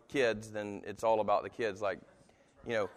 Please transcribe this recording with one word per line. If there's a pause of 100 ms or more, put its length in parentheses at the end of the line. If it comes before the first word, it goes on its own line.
kids,
then
it's
all
about
the
kids.
Like, (640)
you
know,